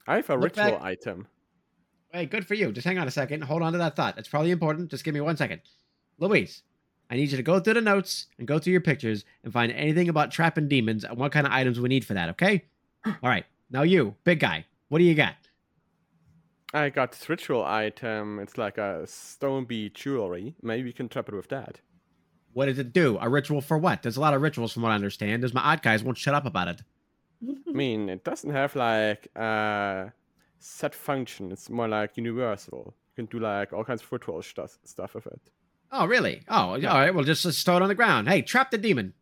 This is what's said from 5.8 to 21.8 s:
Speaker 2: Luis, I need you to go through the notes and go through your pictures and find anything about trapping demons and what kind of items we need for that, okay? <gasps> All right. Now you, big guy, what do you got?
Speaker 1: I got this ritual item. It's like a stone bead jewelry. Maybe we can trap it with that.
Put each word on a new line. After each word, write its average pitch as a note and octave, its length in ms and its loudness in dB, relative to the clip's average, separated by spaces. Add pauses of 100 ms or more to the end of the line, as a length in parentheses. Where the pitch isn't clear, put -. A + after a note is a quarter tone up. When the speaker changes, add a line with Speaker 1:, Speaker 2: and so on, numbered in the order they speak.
Speaker 2:
Luis, D#3+ 440 0 (480)
I A#2+ 60 -4
need C#3+ 140 2
you C3+ 80 -2
to B2+ 40 -2
go E3 160 4
through G#3+ 160 4
the A#3 60 2
notes G3+ 460 0 (120)
and A#2+ 80 -10
go D3 140 2
through F3+ 120 2
your F3+ 100 6
pictures A2 420 0 (180)
and A#2+ 100 -12
find A#2 200 2
anything D#3 380 2
about D3+ 200 2
trapping D#3+ 380 0
demons A2+ 360 2
and A#2 120 -8
what C3+ 160 -2
kind D3 140 4
of G2 80 0
items B2+ 260 2
we B2 80 0
need B2+ 160 2
for - 100 -6
that, F2 160 0
okay? F#3 360 2 (200)
<gasps> - 200 -18
All G#3 160 -2
right. B2 240 0 (240)
Now C3 120 0
you, D#3 320 4 (100)
big E3+ 160 4
guy, E2+ 260 0 (240)
what D3 80 2
do E3+ 60 8
you E3+ 100 8
got? C3 200 2 (1400)
Speaker 1:
I D3 160 2
got C3 220 0
this - 160 -18
ritual C#3 360 0
item. G#2+ 720 -2
It's G2+ 180 -12
like G#2+ 220 -4
a F#2+ 280 -4
stone - 600 -6
bead A2 280 -8
jewelry. G#2+ 680 -6
Maybe A#2 220 -4
we A#2+ 80 -8
can B2 160 -10
trap A#2 200 -8
it G#2 60 -12
with F#2+ 140 -10
that. - 320 -10 (720)